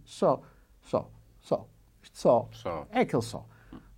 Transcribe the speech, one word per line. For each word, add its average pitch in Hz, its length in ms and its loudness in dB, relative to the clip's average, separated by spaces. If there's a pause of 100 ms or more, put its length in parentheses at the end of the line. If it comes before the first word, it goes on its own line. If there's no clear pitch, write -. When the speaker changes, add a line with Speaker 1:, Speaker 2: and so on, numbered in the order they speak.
Speaker 1:
só, - 380 0 (360)
só, - 300 -4 (320)
só, - 260 -4 (360)
isto - 160 -20
só, 127 320 4
Speaker 2:
Só. 80 400 -8
Speaker 1:
é 240 80 -2
aquele 143 240 0
só, - 240 -10 (500)